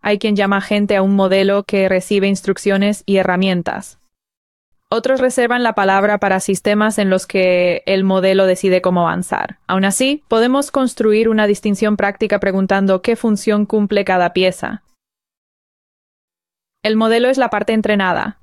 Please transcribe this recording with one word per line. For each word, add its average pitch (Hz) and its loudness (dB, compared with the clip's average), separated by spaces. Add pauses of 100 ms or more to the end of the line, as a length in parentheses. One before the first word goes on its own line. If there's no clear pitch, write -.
Hay 208 -2
quien 214 0
llama 196 0
agente 208 -2
a 190 2
un 196 2
modelo 196 2
que 190 0
recibe 190 0
instrucciones 196 -2
y 196 0
herramientas. 185 -2 (880)
Otros 254 -2
reservan 247 0
la 226 0
palabra 196 2
para 190 0
sistemas 208 0
en 196 0
los 185 0
que 180 0
el 196 0
modelo 190 2
decide 185 2
cómo 180 0
avanzar. 175 -4
Aún 190 0
así, 262 0
podemos 254 0
construir 226 0
una 214 2
distinción 208 0
práctica 202 -2
preguntando 196 0
qué 226 0
función 208 0
cumple 208 0
cada 180 0
pieza. - -2 (2000)
El 214 0
modelo 226 2
es 262 0
la 247 0
parte 208 -2
entrenada. 208 -2